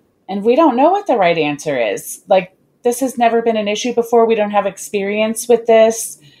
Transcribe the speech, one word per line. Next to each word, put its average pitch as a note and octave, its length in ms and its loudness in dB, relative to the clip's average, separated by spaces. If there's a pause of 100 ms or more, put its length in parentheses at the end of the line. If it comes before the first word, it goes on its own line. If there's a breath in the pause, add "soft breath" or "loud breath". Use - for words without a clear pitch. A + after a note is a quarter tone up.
(280)
And G3 160 -6
we A#3+ 100 4
don't C4+ 220 4
know C#4+ 160 4
what G4+ 160 -4
the C4+ 80 2
right E3+ 200 2
answer D3 400 -4
is. A#2 520 -6
Like, F#3+ 280 0 (280)
this A#3+ 160 -2
has B3 180 -4
never A#3 240 0
been A3+ 140 0
an G#3 100 -4
issue G#3+ 260 -4
before. A#3 340 2
We A3+ 100 0
don't G#3 160 -2
have G3+ 120 0
experience G#3 840 -6
with A3+ 180 2
this A3+ 540 2 (200 soft breath)